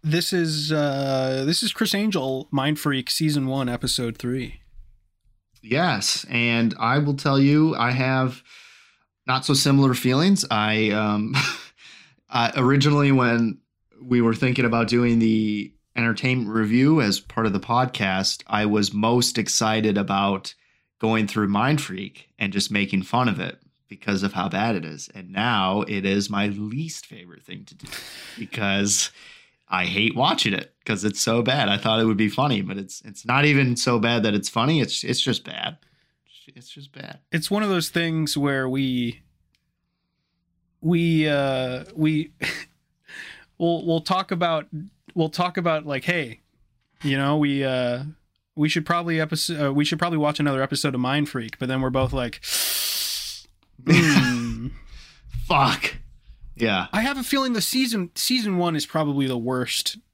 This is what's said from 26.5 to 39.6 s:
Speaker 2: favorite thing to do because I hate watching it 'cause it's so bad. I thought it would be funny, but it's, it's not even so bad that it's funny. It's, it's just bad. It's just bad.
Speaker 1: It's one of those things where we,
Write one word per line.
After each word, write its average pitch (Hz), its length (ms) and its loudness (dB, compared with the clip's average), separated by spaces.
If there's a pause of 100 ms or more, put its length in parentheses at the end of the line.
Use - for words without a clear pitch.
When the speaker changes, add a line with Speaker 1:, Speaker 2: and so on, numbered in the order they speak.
Speaker 2:
favorite 87 380 -20
thing 196 220 -16
to - 80 -20
do - 120 -20 (520)
because 101 720 -2 (580)
I 92 180 -2
hate 101 300 0
watching 131 380 2
it - 200 -8 (100)
'cause 104 200 -2
it's 104 160 -2
so 113 220 2
bad. 127 260 2
I 101 100 2
thought 113 220 2
it 110 40 4
would 110 120 4
be 107 120 2
funny, 123 340 0
but 95 160 -8
it's, 98 240 -12
it's 107 220 -18
not 127 200 2
even 139 320 4
so 120 240 2
bad 117 240 2
that 104 100 2
it's 101 140 -2
funny. 139 320 2
It's, - 240 -4
it's - 160 -2
just - 240 -2
bad. - 340 -10 (720)
It's - 200 -20
just - 240 -20
bad. - 280 -16 (120)
Speaker 1:
It's 160 180 -2
one 202 120 2
of 208 60 0
those 180 200 0
things 160 480 0
where 139 320 0
we, 127 540 -2 (1600)